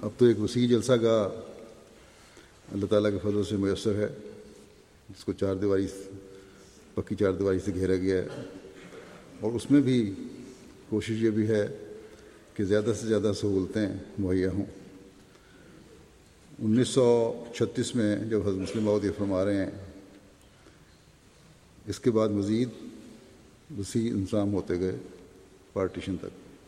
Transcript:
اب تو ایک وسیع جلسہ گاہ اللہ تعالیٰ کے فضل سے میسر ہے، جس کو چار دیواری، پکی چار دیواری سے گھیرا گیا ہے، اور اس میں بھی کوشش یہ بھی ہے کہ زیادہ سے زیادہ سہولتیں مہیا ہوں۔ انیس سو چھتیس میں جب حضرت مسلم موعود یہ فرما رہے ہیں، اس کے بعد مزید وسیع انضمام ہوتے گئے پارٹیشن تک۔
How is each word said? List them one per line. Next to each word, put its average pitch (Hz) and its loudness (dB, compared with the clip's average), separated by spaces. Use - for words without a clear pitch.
اب 110 -4
تو 123 8
ایک 110 6
وسیع 120 2
جلسہ 120 4
گاہ 113 4
اللہ 101 -2
تعالیٰ 104 4
کے 101 0
فضل 104 0
سے 104 -2
میسر 98 0
ہے، 104 0
جس - -18
کو 101 -2
چار 95 0
دیواری، 98 2
پکی 104 -4
چار 95 2
دیواری 95 2
سے 92 -4
گھیرا 92 2
گیا 92 2
ہے، - -4
اور 107 -2
اس 117 -2
میں 143 8
بھی 120 2
کوشش 110 -2
یہ 113 4
بھی 107 2
ہے 107 2
کہ 107 -2
زیادہ 104 2
سے 113 -6
زیادہ 107 2
سہولتیں 101 0
مہیا 92 2
ہوں۔ 98 -4
انیس 110 4
سو 120 4
چھتیس - -2
میں 104 2
جب 110 0
حضرت 95 0
مسلم 101 -4
موعود 104 2
یہ 101 2
فرما 98 0
رہے 98 0
ہیں، - -6
اس 101 -8
کے 127 2
بعد 110 4
مزید 104 0
وسیع 113 -2
انضمام 101 -2
ہوتے 90 -2
گئے 92 -2
پارٹیشن 95 -4
تک۔ - -10